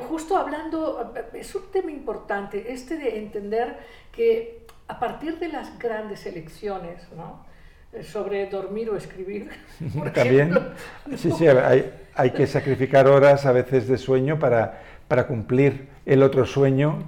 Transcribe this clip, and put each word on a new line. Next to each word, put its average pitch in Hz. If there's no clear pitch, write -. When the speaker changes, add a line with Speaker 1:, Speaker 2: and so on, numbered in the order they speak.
Speaker 1:
justo 320
hablando, 311
eh, -
es -
un 381
tema 370
importante 208
este 269
de 233
entender 214
que 226
a -
partir 302
de 339
las 294
grandes 214
elecciones, 175
¿no? -
Eh, 226
sobre 196
dormir 196
o 202
escribir, 190
<laughs> -
por 143
Speaker 2:
También. 135
Speaker 1:
ejemplo, -
Speaker 2:
Sí, -
Speaker 1:
¿no? 160
Speaker 2:
sí, 165
hay, 131
hay 131
que 143
sacrificar 135
horas 139
a 131
veces 123
de 127
sueño 135
para, 120
para 123
cumplir 127
el 135
otro 135
sueño, 139